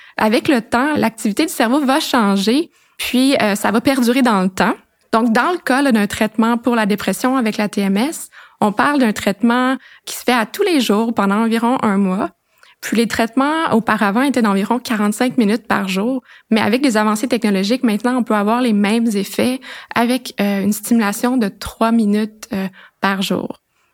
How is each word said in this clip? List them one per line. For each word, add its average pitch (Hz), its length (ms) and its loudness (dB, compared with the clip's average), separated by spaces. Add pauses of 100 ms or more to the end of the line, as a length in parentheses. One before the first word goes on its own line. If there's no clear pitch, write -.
(180)
avec 220 300 0
le 254 140 2
temps, 262 340 -2
l'activité 220 500 -2
du 349 60 -4
cerveau 254 280 0
va 262 220 2
changer, 214 680 0 (280)
puis, 262 440 2
euh, 202 140 2
ça 208 160 -2
va 226 100 0
perdurer 262 400 2
dans 214 220 2
le 190 60 0
temps. 190 260 0 (360)
Donc, 226 220 2
dans 254 180 2
le 359 60 -2
cas, 277 240 0
là, 277 100 2
d'un 214 140 2
traitement 226 520 0
pour 240 180 -2
la 220 100 0
dépression 208 500 -2
avec 220 220 -2
la 208 100 -2
T - 140 -6
M 196 160 0
S, 277 320 -4 (300)
on 208 120 2
parle 277 280 0
d'un 233 120 4
traitement 240 640 0 (300)
qui - 100 -12
se - 80 -12
fait - 80 0
à 233 140 2
tous - 160 -6
les 359 180 2
jours 226 340 0
pendant 202 240 0
environ 226 440 0
un 196 160 0
mois. 190 320 0 (500)
Puis - 180 -4
les 226 100 2
traitements 277 640 -2
auparavant 208 500 0
étaient 262 220 0
d'environ 208 340 0
quarante-cinq 240 640 -2
minutes 214 280 0
par 196 200 -2
jour, 214 340 -2 (300)
mais 220 100 4
avec 226 220 2
les 254 120 2
avancées 214 320 0
technologiques, 208 560 0
maintenant, 240 340 0
on 240 60 0
peut 220 120 -2
avoir 214 260 0
les 240 120 2
mêmes 208 340 2
effets 220 520 -2 (360)
avec, 247 440 -2
euh, 202 220 0
une 202 120 0
stimulation 226 640 0
de 214 100 0
trois - 440 -4
minutes, 214 600 0
euh, 190 140 -4 (340)
par 196 220 0
jour. - 380 -6 (320)